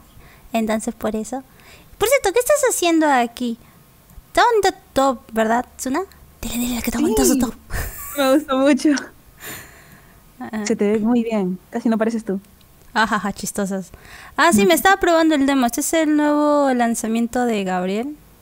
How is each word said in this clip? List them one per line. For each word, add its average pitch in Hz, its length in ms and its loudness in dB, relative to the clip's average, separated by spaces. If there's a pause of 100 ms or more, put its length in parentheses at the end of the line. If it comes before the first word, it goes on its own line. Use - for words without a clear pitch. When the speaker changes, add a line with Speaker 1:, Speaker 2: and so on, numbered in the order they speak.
(540)
Speaker 1:
entonces 220 400 -4
por 214 220 -6
eso. 254 280 -8 (540)
Por 415 100 0
cierto, 494 260 2
¿qué 466 60 2
estás 571 300 2
haciendo 330 400 2
aquí? 240 480 0 (720)
Está - 240 2
bonito 392 260 2 (160)
top, 262 260 0 (140)
¿verdad, 226 320 0 (120)
Tsuna? 269 240 -4 (400)
Dile, 226 160 -8
dile 240 240 -6
que - 80 -4
está 233 100 -4
bonito 427 260 2
su 330 80 4
Speaker 2:
Sí. 269 60 2
Speaker 1:
top. 233 140 -2 (640)
Speaker 2:
Me 269 180 2
gusta 285 200 0
mucho. 277 340 2 (1500)
Speaker 1:
Ah. 220 260 -8
Speaker 2:
Se 226 100 0
te 208 180 0
ve 220 60 0
muy 233 240 2
bien. 196 360 -2 (100)
Casi 240 200 -4
no 226 80 2
pareces 220 280 -2
tú. 196 140 -4 (540)
Speaker 1:
Ajaja, 214 400 0
chistosas. 190 580 -6 (440)
Ah, 320 160 2
sí, 302 140 4
me 349 80 4
estaba 381 260 4
probando 330 360 4
el 269 100 2
demo. 269 200 2
Este 240 160 -4
es - 120 -4
el 302 240 2
nuevo 294 560 2
lanzamiento 233 720 -2
de 214 180 -2
Gabriel. 190 520 -4 (260)